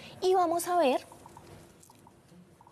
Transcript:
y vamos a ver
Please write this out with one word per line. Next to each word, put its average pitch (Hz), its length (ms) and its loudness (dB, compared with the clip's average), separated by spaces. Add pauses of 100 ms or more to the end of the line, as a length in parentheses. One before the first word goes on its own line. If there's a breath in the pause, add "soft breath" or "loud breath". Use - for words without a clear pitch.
(200 loud breath)
y 370 140 2
vamos 339 320 0
a 359 100 0
ver 285 300 0 (1600)